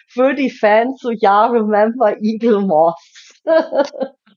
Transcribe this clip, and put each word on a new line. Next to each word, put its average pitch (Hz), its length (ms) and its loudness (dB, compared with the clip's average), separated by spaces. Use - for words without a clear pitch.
für 262 260 0
die 269 160 -2
Fans, 233 500 0
so, 247 120 -6
„Ja, 208 340 2
remember 220 720 0
Eagle 214 400 0
Moss.“ 165 840 -2
<laughs> 285 760 -4